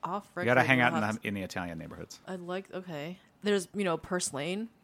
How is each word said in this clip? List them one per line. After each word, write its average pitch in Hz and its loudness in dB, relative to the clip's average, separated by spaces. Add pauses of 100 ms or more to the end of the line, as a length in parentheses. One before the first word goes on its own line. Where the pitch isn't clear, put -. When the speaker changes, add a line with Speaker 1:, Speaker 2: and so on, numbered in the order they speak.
Speaker 1:
off 196 -6
Speaker 2:
You 175 -2
gotta 123 8
Speaker 1:
record, 117 6
Speaker 2:
hang 131 8
Speaker 1:
we'll 123 6
Speaker 2:
out - 4
in 107 2
Speaker 1:
have 110 -2
Speaker 2:
the, - -4
in 101 -2
the 98 -4
Italian 90 -6
neighborhoods. 80 -12
Speaker 1:
I'd 185 -8
like, 180 -8
okay. 175 -8 (260)
There's, 202 2
you 202 -2
know, 165 2
Purse - -2
Lane. 180 -4 (140)